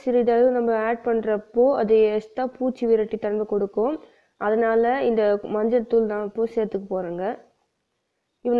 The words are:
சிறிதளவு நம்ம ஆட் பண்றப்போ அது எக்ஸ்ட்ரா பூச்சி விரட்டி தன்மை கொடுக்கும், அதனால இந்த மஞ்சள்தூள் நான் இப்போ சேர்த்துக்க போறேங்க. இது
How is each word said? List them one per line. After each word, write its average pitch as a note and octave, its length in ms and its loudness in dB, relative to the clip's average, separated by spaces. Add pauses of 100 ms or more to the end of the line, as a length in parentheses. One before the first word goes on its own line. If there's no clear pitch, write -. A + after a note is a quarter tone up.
சிறிதளவு A#3+ 560 2
நம்ம A#3 180 0 (120)
ஆட் A#3 200 -4
பண்றப்போ A3 580 0 (160)
அது A3 200 4 (140)
எக்ஸ்ட்ரா A#3 300 -6 (120)
பூச்சி B3+ 340 -2
விரட்டி A3 340 0
தன்மை G#3+ 280 -2
கொடுக்கும், G#3 420 -2 (440)
அதனால A3+ 520 2 (160)
இந்த A3+ 160 2 (320)
மஞ்சள்தூள் A3+ 560 0
நான் G#3 180 -6
இப்போ A3+ 260 -4
சேர்த்துக்க G3+ 380 -4
போறேங்க. F3+ 300 -6 (1200)
இது A#3+ 160 0